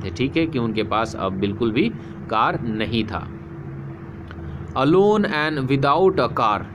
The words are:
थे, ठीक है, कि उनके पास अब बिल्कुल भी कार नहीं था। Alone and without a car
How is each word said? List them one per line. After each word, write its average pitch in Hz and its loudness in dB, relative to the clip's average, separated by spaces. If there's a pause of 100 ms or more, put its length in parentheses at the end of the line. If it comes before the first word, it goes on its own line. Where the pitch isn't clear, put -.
थे, 95 -6
ठीक 123 -2
है, 165 4
कि 156 -2
उनके 110 0
पास 110 -2
अब 95 -2
बिल्कुल 101 0
भी 160 2 (420)
कार 127 2
नहीं 110 -2
था। 87 -6 (1500)
Alone 190 6
and 151 0
without 143 4
a 120 4 (120)
car 107 2 (140)